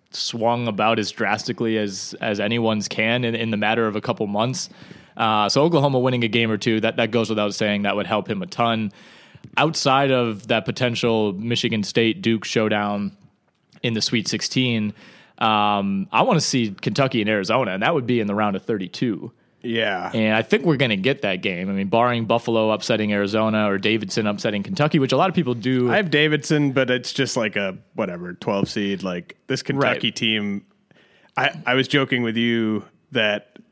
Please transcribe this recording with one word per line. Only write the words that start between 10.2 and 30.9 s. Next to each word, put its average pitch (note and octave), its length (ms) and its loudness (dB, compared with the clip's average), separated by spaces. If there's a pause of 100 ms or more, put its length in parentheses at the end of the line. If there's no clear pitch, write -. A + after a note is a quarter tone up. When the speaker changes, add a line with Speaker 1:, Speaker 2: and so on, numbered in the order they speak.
Speaker 1:
that A2+ 180 0
potential A2+ 640 0
Michigan A2+ 500 -2
State A2+ 380 0
Duke A2+ 240 0
showdown G#2 720 -2 (640)
in A#2+ 120 -2
the G#2+ 80 0
Sweet A2+ 260 0
sixteen, A2+ 640 -2 (460)
um, G#2 760 2
I B2 100 4
wanna G#3 180 4
see A#2+ 320 0
Kentucky B2+ 480 0
and G#2+ 100 0
Arizona, A2 420 0
and F#2+ 100 -4
that D3 120 2
would C3 120 -2
be A#2+ 140 2
in G#2+ 60 0
the G2+ 80 -2
round G#2 220 0
of F#2+ 80 -8
thirty-two. G#2 640 -4 (320)
Speaker 2:
Yeah. G#2 500 -2
Speaker 1:
And G#2+ 220 2
I A2 80 2
think G3+ 220 0
we're D#3+ 120 4
gonna A#2+ 200 2
get G2 260 0
that G2 200 -2
game. F#2 260 -2
I G2+ 40 -2
mean, G2 160 -2
barring A#2 360 2
Buffalo A2+ 460 2
upsetting G#2+ 420 0
Arizona G#2+ 580 2
or G2 80 0
Davidson G#2+ 480 0
upsetting G#2 360 -2
Kentucky, C#3+ 360 0
which C3+ 140 2
a C3+ 40 4
lot F3 120 4
of F3+ 60 -4
people B2 200 0
do. B2 380 0
Speaker 2:
I F3 40 2
have G3 140 0
Davidson, D3 640 2
but C3 180 2
it's B2+ 220 -2
just, - 240 -2
like, A2 200 -2
a, G2 200 -4 (180)
whatever, F2 400 -6
twelve G2 340 -2
seed. G2+ 340 -2
Like, F2+ 340 -8 (100)
this C3 160 -4
Kentucky C3+ 460 0
Speaker 1:
Right. G#2+ 80 -6
Speaker 2:
team, G#2 480 -2 (720)